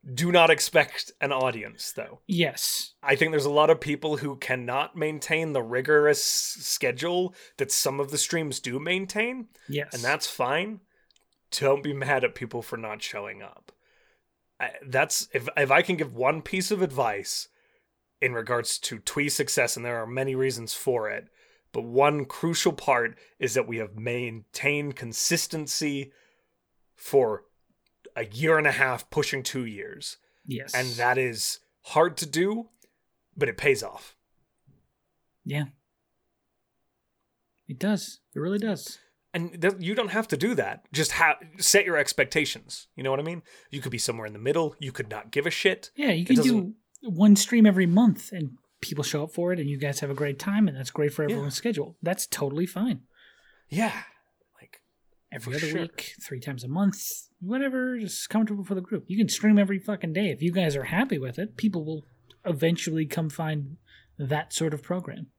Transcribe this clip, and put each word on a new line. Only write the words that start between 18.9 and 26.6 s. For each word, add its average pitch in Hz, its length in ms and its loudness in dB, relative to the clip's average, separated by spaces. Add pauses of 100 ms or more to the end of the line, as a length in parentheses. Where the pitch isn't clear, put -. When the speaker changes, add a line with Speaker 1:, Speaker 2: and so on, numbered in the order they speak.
Speaker 1:
Twee - 300 -4
success, 135 460 0
and 120 80 -10
there 120 180 -4
are 110 60 -6
many 131 280 -4
reasons 123 400 -2
for 117 340 -2
it, 107 180 -8 (460)
but - 80 -4
one 139 440 2
crucial 165 460 -2
part 120 460 0 (220)
is 120 160 -2
that 117 120 2
we 117 100 -6
have 107 200 -8
maintained 123 1000 -4
consistency 143 1160 -4 (840)